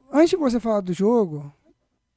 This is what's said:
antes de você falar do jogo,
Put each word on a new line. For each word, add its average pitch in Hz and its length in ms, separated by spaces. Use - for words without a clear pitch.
antes 311 200
de 381 60
você 247 220
falar 214 220
do 180 120
jogo, 175 580